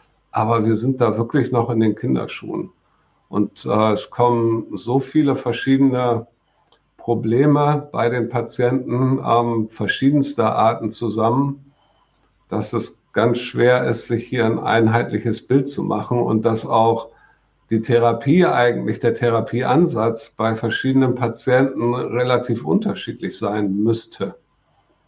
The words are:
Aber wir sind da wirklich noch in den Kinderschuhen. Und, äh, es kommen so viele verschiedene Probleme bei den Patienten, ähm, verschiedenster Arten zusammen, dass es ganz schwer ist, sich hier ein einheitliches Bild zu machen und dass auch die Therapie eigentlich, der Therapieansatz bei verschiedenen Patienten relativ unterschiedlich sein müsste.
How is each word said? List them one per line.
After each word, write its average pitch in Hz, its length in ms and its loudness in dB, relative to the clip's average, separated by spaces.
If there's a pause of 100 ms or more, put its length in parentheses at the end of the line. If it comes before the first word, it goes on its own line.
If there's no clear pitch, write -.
(320)
Aber 110 320 0
wir 113 120 2
sind 127 240 -2
da 110 180 2
wirklich 120 340 0
noch 120 180 0
in 117 100 0
den 110 140 2
Kinderschuhen. 110 760 -6 (580)
Und, - 360 -4
äh, 110 280 2
es - 180 -4
kommen 117 640 0
so 107 240 -2
viele 139 380 0
verschiedene 127 880 0 (720)
Probleme 143 960 2
bei 117 160 0
den 120 200 -2
Patienten, 127 960 0
ähm, 117 460 0
verschiedenster 123 880 0
Arten 113 340 0
zusammen, 120 840 -2 (760)
dass 101 240 -6
es - 280 -6 (120)
ganz 120 260 0
schwer 123 480 0
ist, 117 220 -6
sich 117 180 -4
hier 120 200 -2
ein 110 120 0
einheitliches 110 880 0
Bild 135 220 2
zu - 140 -6
machen 104 380 -2
und 110 240 0
dass 113 220 0
auch 113 420 2 (640)
die 113 100 2
Therapie 120 640 2
eigentlich, 123 520 0
der 117 160 0
Therapieansatz 120 1160 0
bei 113 260 -2
verschiedenen 131 580 0
Patienten 123 800 0
relativ 123 720 -2
unterschiedlich 160 720 -4
sein 104 380 -2
müsste. 107 580 -2 (720)